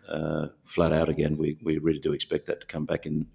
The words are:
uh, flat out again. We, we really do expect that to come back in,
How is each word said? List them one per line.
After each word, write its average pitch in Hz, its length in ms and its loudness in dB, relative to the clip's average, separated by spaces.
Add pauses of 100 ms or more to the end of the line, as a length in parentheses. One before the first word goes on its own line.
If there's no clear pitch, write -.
uh, 80 380 -2 (160)
flat 82 300 2
out 80 160 4
again. 76 280 2
We, 78 280 -2
we 78 140 0
really 78 200 2
do 76 140 0
expect 73 340 -2
that - 140 -6
to - 80 -18
come 76 180 -4
back 82 200 -2
in, 76 280 -2